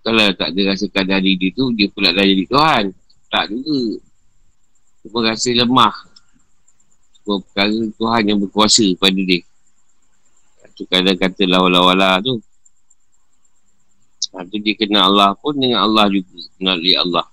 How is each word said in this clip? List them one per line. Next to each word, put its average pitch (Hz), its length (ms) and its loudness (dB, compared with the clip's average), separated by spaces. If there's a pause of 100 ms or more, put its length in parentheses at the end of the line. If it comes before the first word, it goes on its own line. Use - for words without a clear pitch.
Bukanlah 110 320 0
tak 85 240 -4
ada 98 40 -2 (120)
rasa 95 160 -4
keadaan 95 340 -2
diri 95 140 2
dia 92 160 -2
tu, 131 240 -4
dia 101 160 0
pula 98 180 0
dah 95 140 2
jadi 95 240 2
Tuhan. 139 360 2 (440)
Tak 98 240 -4
juga. 135 280 -4 (1200)
Cuma 107 140 -8 (100)
rasa 113 240 -4
lemah. 120 420 2 (1300)
Cuma 101 140 -4 (100)
perkara 107 360 -2 (140)
Tuhan 113 300 -2
yang 104 160 0
berkuasa 104 440 2 (120)
pada 95 240 0
dia. 92 240 -2 (1300)
Tu - 140 -16
kadang 92 320 0
kata 95 240 -2
lawala-wala 92 800 2
tu. 123 160 -4 (1900)
Ha, 92 160 -14
tu 104 80 -10
dia 107 160 -2
kenal 101 400 2
Allah 98 240 4
pun 147 180 -6
dengan 123 300 0
Allah 107 240 2
juga. 95 320 -4 (160)
Melalui 92 400 -2
Allah. 85 360 -2